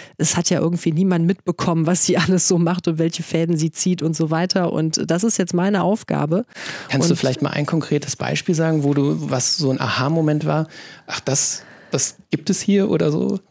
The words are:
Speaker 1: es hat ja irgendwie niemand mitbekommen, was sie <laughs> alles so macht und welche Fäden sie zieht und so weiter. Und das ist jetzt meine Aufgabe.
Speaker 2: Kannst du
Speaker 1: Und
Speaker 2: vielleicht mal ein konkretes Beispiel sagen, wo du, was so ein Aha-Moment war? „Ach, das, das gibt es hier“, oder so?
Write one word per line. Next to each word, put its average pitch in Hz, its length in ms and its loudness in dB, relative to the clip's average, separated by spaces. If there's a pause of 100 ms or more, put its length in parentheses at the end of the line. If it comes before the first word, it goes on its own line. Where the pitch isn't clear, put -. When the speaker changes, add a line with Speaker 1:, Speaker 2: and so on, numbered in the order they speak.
(180)
Speaker 1:
es - 180 0
hat 175 140 0
ja 165 100 2
irgendwie 170 320 0
niemand 170 340 2
mitbekommen, 170 580 0
was 175 220 2
sie 175 100 2
<laughs> 165 120 2
alles 180 180 4
so 180 120 4
macht 170 280 0
und 160 140 0
welche 165 240 0
Fäden 165 320 0
sie 156 160 0
zieht 180 300 -2
und 160 120 0
so 156 160 0
weiter. 175 420 0
Und 160 380 -2
das 175 140 0
ist 226 120 0
jetzt 180 160 -2
meine 185 300 2
Aufgabe. 170 600 0 (460)
Speaker 2:
Kannst 139 180 2
du 175 60 4
Speaker 1:
Und - 20 -4
Speaker 2:
vielleicht 131 260 0
mal 143 80 0
ein 147 160 -2
konkretes 147 480 -2
Beispiel 147 400 -2
sagen, 160 300 0
wo 143 100 4
du, 143 220 2 (120)
was 131 280 -2
so 139 160 0
ein 131 80 -2
Aha-Moment 151 680 0
war? 151 220 0 (400)
„Ach, - 100 -8
das, - 460 -2 (260)
das - 280 -4 (120)
gibt - 200 -4
es 185 100 0
hier“, 202 280 2
oder 160 220 2
so? 190 300 -2 (100)